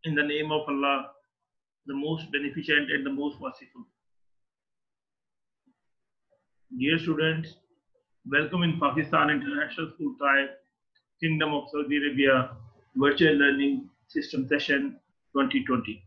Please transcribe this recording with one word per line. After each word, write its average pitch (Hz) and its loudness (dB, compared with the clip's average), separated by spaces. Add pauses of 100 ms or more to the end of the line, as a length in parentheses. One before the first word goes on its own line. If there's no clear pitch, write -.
In 156 -2
the 147 2
name 151 -2
of 151 0
Allah, 139 0 (720)
the 139 -8
most 156 -4
beneficent 147 -2
and 139 -2
the 139 -4
most 143 -6
merciful. 131 -14 (3000)
Dear 151 2
students, 160 0 (720)
welcome 156 0
in 160 2
Pakistan 147 2
International 147 -4
School, 143 -6
Taif, 139 2 (720)
Kingdom 156 0
of 143 -4
Saudi 147 -2
Arabia, 135 2 (400)
Virtual 143 6 (120)
Learning 139 2 (200)
System 135 -4
Session 139 0 (320)
twenty 135 0
twenty. 110 -2